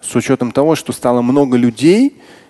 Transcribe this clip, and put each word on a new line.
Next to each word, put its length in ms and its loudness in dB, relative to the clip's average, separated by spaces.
с 120 -10
учётом 380 -2
того, 220 0
что 180 -8
стало 300 -2
много 340 0
людей, 640 0